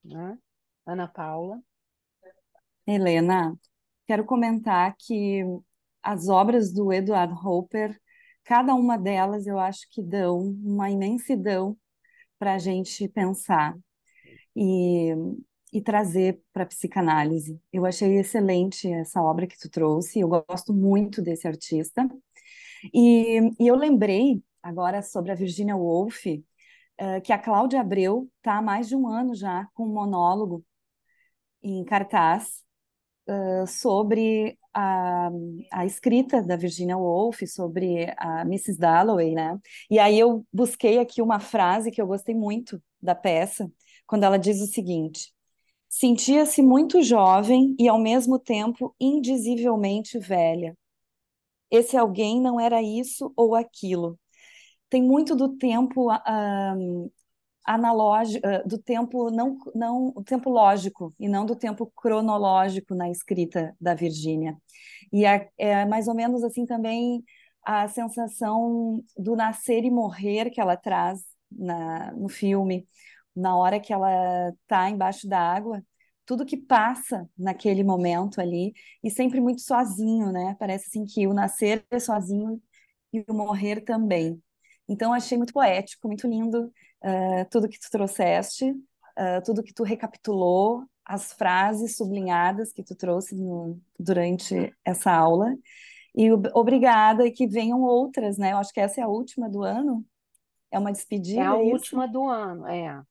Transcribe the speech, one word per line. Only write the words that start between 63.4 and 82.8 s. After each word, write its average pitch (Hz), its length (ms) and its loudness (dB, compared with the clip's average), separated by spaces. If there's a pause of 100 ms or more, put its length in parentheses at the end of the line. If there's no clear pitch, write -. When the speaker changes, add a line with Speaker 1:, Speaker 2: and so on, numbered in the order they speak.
Speaker 2:
da 175 140 0
Virgínia. 156 600 -4 (540)
E 202 140 4
é, 202 320 2
é 202 280 2
mais 214 220 -2
ou 233 80 -2
menos 233 280 -2
assim 240 220 -4
também 240 580 -4 (420)
a 208 220 0
sensação 226 1160 -4 (140)
do 214 180 -2
nascer 226 500 0
e 254 60 2
morrer 208 600 -2
que 240 100 -6
ela 185 160 2
traz 185 440 -2 (300)
na, 170 600 -8
no 196 160 -8
filme, 196 580 -2 (480)
na 185 220 0
hora 185 220 2
que 208 140 -6
ela 190 160 0 (580)
tá 190 220 2
embaixo 196 380 -4
da 190 120 0
água, 196 440 -2 (420)
tudo 254 200 -4
que 285 120 -8
passa 233 720 0 (100)
naquele 190 460 -2
momento 185 580 0
ali, 175 320 -4 (300)
e 226 60 -4
sempre 254 320 0
muito 247 200 0
sozinho, 220 720 0
né? 185 280 -4
Parece 190 280 -6
assim 214 180 -8
que 202 220 -2
o 202 60 2
nascer 202 580 0
é 240 80 -2
sozinho 214 640 -4 (520)